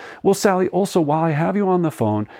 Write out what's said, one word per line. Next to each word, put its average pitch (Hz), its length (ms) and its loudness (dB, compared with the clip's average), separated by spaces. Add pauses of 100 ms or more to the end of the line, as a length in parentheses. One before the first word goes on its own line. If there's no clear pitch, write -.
(240)
Well, 196 100 4
Sally, 185 360 0
also, 185 320 0
while 156 220 0
I 165 80 2
have 170 240 -2
you 202 140 0
on 180 140 2
the 156 80 0
phone, 107 360 0 (120)